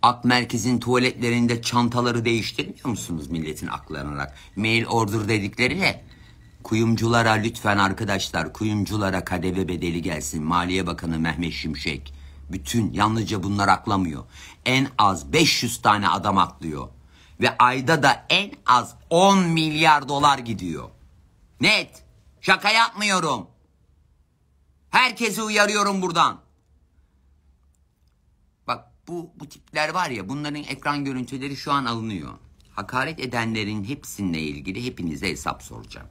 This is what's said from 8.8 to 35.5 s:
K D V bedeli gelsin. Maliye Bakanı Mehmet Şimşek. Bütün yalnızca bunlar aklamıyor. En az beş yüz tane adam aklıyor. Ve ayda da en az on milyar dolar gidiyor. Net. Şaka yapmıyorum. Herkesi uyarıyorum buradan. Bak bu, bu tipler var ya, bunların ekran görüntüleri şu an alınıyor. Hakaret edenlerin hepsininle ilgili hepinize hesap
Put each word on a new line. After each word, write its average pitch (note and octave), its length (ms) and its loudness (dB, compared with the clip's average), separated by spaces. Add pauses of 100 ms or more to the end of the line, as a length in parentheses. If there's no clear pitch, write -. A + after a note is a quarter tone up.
K F2 180 -4
D F#2 120 -2
V F#2+ 120 -2
bedeli F2 340 -4
gelsin. D#2 420 -6
Maliye F2 440 0
Bakanı E2 320 -4
Mehmet E2 340 -2
Şimşek. D2 600 -8 (380)
Bütün - 420 -2
yalnızca G#2+ 500 0
bunlar G2+ 240 0
aklamıyor. F#2+ 560 0 (420)
En C3 320 2
az F#2+ 360 2
beş - 300 4
yüz - 180 -6
tane G#2 280 4
adam G2 280 2
aklıyor. D#2 500 -2 (520)
Ve B2+ 180 2
ayda C3 460 4
da C3+ 260 4
en D#3 220 2 (140)
az B2 300 2 (140)
on F#3+ 340 8
milyar D#3 680 4
dolar C#3+ 300 4
gidiyor. F#2 500 -8 (720)
Net. F#3+ 420 0 (380)
Şaka F#3+ 300 2
yapmıyorum. F#3+ 760 0 (1400)
Herkesi A#3 520 2
uyarıyorum G#3 600 2
buradan. E3 400 2 (2250)
Bak A#2+ 180 -6 (220)
bu, E3+ 220 -8 (100)
bu C#3+ 100 -16
tipler - 400 -4
var E3+ 200 -2
ya, G2+ 200 -6
bunların D3 340 -6
ekran C#3+ 420 -4
görüntüleri C3+ 500 -6
şu D3 160 -6
an C#3 140 2
alınıyor. G#2+ 480 -4 (380)
Hakaret C3+ 480 -4
edenlerin A2+ 640 -4
hepsininle G2 580 -4
ilgili D#2 440 -6
hepinize F2 440 -4
hesap - 340 -6